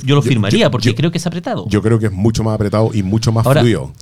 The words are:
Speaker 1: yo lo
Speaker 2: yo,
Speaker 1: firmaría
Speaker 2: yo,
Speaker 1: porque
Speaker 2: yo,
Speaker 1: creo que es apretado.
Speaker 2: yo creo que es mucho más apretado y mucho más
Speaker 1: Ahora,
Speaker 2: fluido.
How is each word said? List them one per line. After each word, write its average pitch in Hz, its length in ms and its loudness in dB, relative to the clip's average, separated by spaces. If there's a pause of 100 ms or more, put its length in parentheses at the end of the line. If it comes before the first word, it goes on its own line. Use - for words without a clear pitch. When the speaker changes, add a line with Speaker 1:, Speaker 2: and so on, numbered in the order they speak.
Speaker 1:
yo 135 140 0
lo 143 80 4
Speaker 2:
yo, 113 60 -2
Speaker 1:
firmaría 131 380 2
Speaker 2:
yo, 131 40 2
Speaker 1:
porque 117 180 0
Speaker 2:
yo, 117 60 0
Speaker 1:
creo 170 160 0
que 170 80 -6
es - 80 -6
apretado. 175 420 -6
Speaker 2:
yo 101 140 0
creo 113 160 2
que 110 80 -2
es 98 60 -2
mucho 107 320 -2
más 110 100 0
apretado 107 400 0
y 104 80 0
mucho 113 300 0
más 113 140 0
Speaker 1:
Ahora, 139 160 4
Speaker 2:
fluido. 82 400 0